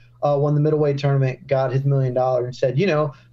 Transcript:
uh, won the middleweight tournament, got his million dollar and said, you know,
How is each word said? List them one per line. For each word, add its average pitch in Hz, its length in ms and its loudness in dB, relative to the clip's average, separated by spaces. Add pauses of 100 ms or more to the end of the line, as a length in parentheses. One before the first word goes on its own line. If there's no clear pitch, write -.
(220)
uh, 147 180 0
won 147 140 0
the 147 80 2
middleweight 147 380 0
tournament, 135 480 0
got 131 260 0
his 135 120 -2
million 135 280 0
dollar 127 320 0
and 123 100 -8
said, 127 220 0
you 180 80 2
know, 151 300 0 (180)